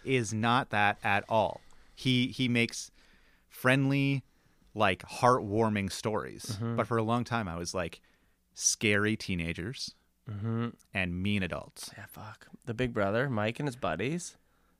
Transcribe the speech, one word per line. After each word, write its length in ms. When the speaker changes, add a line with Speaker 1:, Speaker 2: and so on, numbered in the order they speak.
Speaker 1:
is 300
not 360
that 320
at 260
all. 320
He, 340
he 200
makes 420
friendly, 720
like, 280
heartwarming 880
stories. 520
Speaker 2:
Mm-hmm. 200
Speaker 1:
But 100
for 120
a 40
long 220
time 240
I 80
was 180
like, 260
scary 640
teenagers 800
Speaker 2:
Mm-hmm. 380
Speaker 1:
and 280
mean 200
adults. 560
Speaker 2:
Yeah, 80
fuck. 400
The 80
big 220
brother, 340
Mike 320
and 80
his 80
buddies, 640